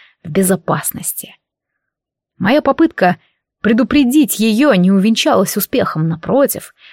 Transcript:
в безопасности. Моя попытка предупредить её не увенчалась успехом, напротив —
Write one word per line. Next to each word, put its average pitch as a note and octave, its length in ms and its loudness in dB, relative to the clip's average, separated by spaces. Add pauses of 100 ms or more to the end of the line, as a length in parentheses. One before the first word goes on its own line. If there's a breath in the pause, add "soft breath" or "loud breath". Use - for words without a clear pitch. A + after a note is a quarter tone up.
(240 soft breath)
в E3+ 60 -14
безопасности. - 1040 -4 (1040)
Моя C#4+ 240 0
попытка C4+ 560 0 (480)
предупредить B3 760 2
её A3+ 360 2
не F#3 160 4
увенчалась G3 680 0
успехом, F#3+ 500 -4
напротив — F3+ 680 -2 (180 soft breath)